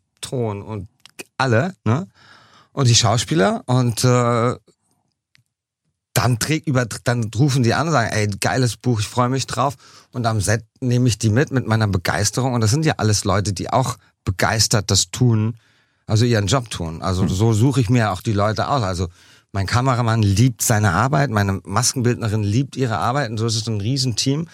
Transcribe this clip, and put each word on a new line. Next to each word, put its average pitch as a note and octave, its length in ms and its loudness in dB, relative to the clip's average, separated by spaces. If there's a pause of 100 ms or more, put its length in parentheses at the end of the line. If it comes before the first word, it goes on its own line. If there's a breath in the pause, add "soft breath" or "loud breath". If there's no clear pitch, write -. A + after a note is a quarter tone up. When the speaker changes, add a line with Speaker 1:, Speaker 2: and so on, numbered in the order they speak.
(220)
Speaker 1:
Ton A2 400 -6
und G#2 260 -10 (500)
alle, C3 460 2
ne? C#3+ 240 0 (640 loud breath)
Und C3+ 160 0
die A#2 80 4
Schauspieler. D#3+ 720 0
Und, B2+ 400 0
äh, A#2+ 500 2 (1600)
dann A#2+ 260 0
träg-, D3+ 260 -2
über-, B2+ 220 0 (160)
dann A#2+ 340 -2
rufen C3+ 260 2
die A2+ 120 4
an C#3+ 120 0
und E3 60 0
sagen, A#2 180 2
"Ey, G#2 160 0 (120)
geiles A#2+ 380 0
Buch, A#2+ 220 0
ich G#2+ 80 -4
freue B2 220 0
mich C3 160 -2
drauf." C3+ 300 -2 (380 loud breath)
Und B2 120 -4
am A2+ 160 0
Set G#2 220 0 (160)
nehme B2 280 2
ich A2 120 0
die A2+ 100 2
mit, B2 220 2
mit B2+ 160 0
meiner A2 200 2
Begeisterung. G#2+ 680 0
Und A#2+ 80 0
das G#2+ 100 2
sind D#3 140 0
ja D#3 120 2
alles G#2+ 260 0
Leute, G2 300 0
die - 180 -8
auch B2+ 260 0 (280 soft breath)
begeistert G#2 640 0
das - 220 0
tun, A2+ 460 2 (500 soft breath)
also A2+ 180 2
ihren A2 220 2
Job A#2+ 240 0
tun. E2 320 -8
Also F#2 200 0
Speaker 2:
Hm. F2+ 60 0
Speaker 1:
so A2 240 2
suche B2+ 280 2
ich G2 80 0
mir A2+ 220 2
auch F#2 100 -6
die A2+ 120 -2
Leute G2+ 360 0
aus. C3+ 140 0
Also F2+ 260 -2 (440 loud breath)
mein G2 120 -4
Kameramann A#2 560 0
liebt G#2+ 400 2
seine G#2 300 2
Arbeit, C3 400 0
meine G2 320 0
Maskenbildnerin A2 800 -2
liebt A#2+ 320 0
ihre A#2 220 -2
Arbeit A#2 340 -2
und A#2 60 -6
so A2 100 -2
ist A2 80 -2
es A2+ 120 -4
ein A2 140 -4
Riesenteam C3 720 -2